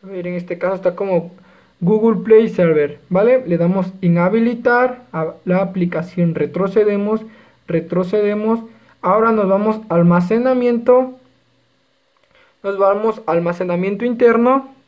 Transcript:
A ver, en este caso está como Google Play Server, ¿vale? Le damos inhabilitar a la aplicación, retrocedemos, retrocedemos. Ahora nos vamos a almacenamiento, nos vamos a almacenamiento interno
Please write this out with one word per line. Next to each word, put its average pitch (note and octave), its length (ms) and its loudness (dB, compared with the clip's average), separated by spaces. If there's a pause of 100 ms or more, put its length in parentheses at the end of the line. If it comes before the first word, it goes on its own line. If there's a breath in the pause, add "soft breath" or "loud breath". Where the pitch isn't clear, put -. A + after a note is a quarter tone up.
A G3 40 -20
ver, F#3 200 -10
en F3+ 80 -6
este F3 240 -8
caso F#3 160 -2
está F3+ 200 -2
como F3+ 380 -4 (480 soft breath)
Google G#3+ 440 2
Play A3 240 4
Server, D#3 500 0 (100)
¿vale? A#3 380 2
Le E3+ 100 -2
damos F3+ 440 0
inhabilitar A#3 1000 0 (100)
a D#3+ 220 -6 (100)
la F3+ 180 0
aplicación, F3 720 -2
retrocedemos, G3+ 880 -2 (440 loud breath)
retrocedemos. G#3 920 -2 (420 loud breath)
Ahora A3+ 300 2
nos G#3 160 0
vamos G#3+ 400 0
a E3+ 60 -4
almacenamiento, A#3+ 1200 2 (1400 soft breath)
nos G3 160 -4
vamos G#3 480 0
a E3 60 -2
almacenamiento F3 720 -2
interno A#3+ 680 2 (140)